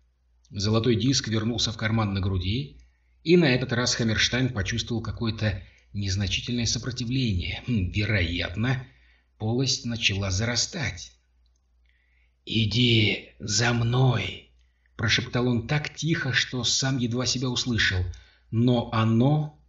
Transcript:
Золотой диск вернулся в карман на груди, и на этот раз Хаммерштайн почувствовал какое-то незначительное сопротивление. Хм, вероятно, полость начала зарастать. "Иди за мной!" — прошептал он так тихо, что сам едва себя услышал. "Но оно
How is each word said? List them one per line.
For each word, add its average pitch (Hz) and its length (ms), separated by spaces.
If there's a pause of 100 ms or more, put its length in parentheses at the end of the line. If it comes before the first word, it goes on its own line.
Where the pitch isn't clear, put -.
(500)
Золотой 110 460
диск 127 320
вернулся 110 420
в 107 60
карман 110 380
на 95 60
груди, 95 600 (420)
и 170 140
на 175 80
этот 127 280
раз 120 220
Хаммерштайн 123 580
почувствовал 110 500
какое-то 107 600 (300)
незначительное 104 760
сопротивление. 117 1000
Хм, 95 240
вероятно, 98 920 (540)
полость 120 460
начала 101 480
зарастать. 110 800 (1300)
"Иди 110 840 (100)
за 120 340
мной!" — 117 800 (460)
прошептал 120 500
он 117 220
так 151 260
тихо, 147 380
что - 320
сам 135 340
едва 120 280
себя 127 240
услышал. 107 520 (480)
"Но 117 400
оно 117 800